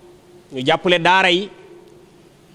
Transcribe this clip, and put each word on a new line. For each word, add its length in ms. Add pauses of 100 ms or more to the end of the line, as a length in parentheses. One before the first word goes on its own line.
(540)
ñu 120
jàppale 340
daara 320
yi, 180 (1040)